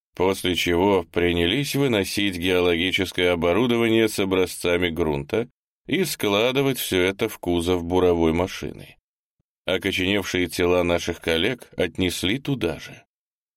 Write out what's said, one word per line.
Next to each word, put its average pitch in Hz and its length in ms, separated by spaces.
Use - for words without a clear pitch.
после 92 400
чего 87 480
принялись 87 720
выносить 101 640
геологическое 90 960
оборудование 113 760
с 107 120
образцами 90 680
грунта 80 600
и 175 180
складывать 127 760
всё - 240
это 98 260
в - 100
кузов 87 440
буровой 85 500
машины. - 640
Окоченевшие 92 800
тела 87 380
наших 87 360
коллег 87 560
отнесли 92 640
туда 104 400
же. - 240